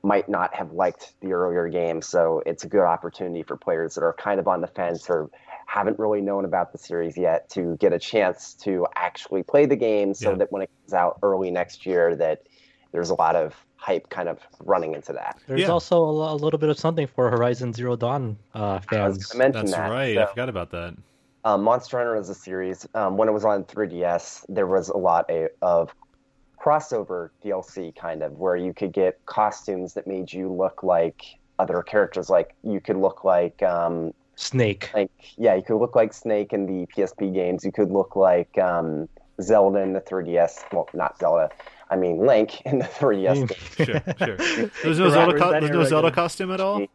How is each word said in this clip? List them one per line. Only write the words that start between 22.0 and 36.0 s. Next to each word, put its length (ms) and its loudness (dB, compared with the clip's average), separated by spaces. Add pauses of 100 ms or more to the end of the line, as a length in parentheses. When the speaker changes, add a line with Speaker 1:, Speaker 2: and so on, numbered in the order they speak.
Speaker 1:
as 120 -6
a 60 -10
series, 600 -8
um, 220 0
when 120 4
it 40 2
was 120 -2
on 200 2
three 240 -4
D 160 -6
S, 440 -4
there 180 0
was 220 0
a 80 -4
lot 340 2
a, 180 -2 (140)
of 320 2 (680)
crossover 680 -2 (120)
D 80 -8
L 120 -4
C 360 -12
kind 240 -8
of, 160 -8
where 160 0
you 180 -4
could 200 -6
get 340 0
costumes 680 -2
that 120 -8
made 260 -8
you 200 -6
look 320 -2
like 400 0 (340)
other 240 -2
characters. 480 0
Like, 320 2
you 180 -4
could 160 -2
look 280 0
like, 400 2
um, 500 -2 (220)
Speaker 3:
Snake. 580 -2
Speaker 1:
like, 160 0 (260)
yeah, 180 4
you 80 0
could 160 0
look 180 0
like 160 4